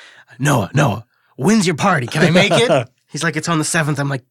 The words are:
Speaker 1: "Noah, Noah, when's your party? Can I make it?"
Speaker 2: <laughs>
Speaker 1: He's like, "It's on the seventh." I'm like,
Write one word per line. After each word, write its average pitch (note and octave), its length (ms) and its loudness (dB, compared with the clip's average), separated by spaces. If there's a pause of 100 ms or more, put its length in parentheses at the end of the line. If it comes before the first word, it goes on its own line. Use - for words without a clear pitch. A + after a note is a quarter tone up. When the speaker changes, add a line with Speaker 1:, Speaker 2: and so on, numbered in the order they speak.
(380)
Speaker 1:
"Noah, C3 360 0
Noah, A2+ 320 0 (320)
when's F#3+ 280 2
your E3+ 120 -2
party? E3+ 280 0
Can D3+ 160 -4
I E3+ 80 4
make F3+ 220 4
it?" A3+ 380 2 (100)
Speaker 2:
<laughs> - 100 -20
Speaker 1:
He's D3 140 -8
like, D#3 140 -2
"It's D#3 100 -4
on E3+ 120 0
the D#3 40 -2
seventh." D3+ 380 -2
I'm C#3 80 -4
like, C#3 220 -8